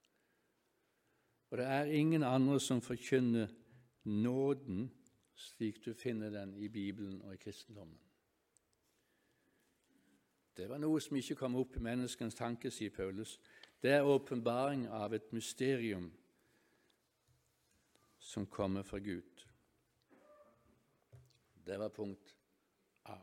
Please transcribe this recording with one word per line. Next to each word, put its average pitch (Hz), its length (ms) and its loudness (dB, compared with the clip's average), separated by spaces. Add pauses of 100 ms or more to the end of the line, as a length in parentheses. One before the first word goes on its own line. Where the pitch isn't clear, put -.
(1500)
Og 117 80 -2
det 123 80 0 (120)
er 151 160 2
ingen 156 320 6
andre 131 360 6
som 123 200 2
forkynner 117 680 2 (520)
nåden 123 840 0 (500)
slik - 460 -6
du 113 100 -6
finner 110 360 -4
den 98 280 -8
i 107 80 -6
Bibelen 98 560 -6
og 98 100 -14
i 92 60 -16
kristendommen. 98 600 -16 (2500)
Det 92 160 -10
var 135 160 -6
noe 156 160 2
som 143 160 -4
ikke 135 240 -2
kom 123 160 0
opp 127 240 0
i 120 40 -4
menneskens 117 520 -2
tanke, 120 400 -4
sier 104 160 -4
Paulus. 95 460 -6 (440)
Det 123 140 4
er 143 100 6
åpenbaring 135 880 2
av 107 200 -2
et 110 200 -4
mysterium 113 800 -2 (2000)
som - 240 -6
kommer 98 400 -2
fra 101 160 -8
Gud. 95 440 -8 (2250)
Det 95 140 -4
var 107 100 -4
punkt 101 460 -10 (720)
A. 98 140 -14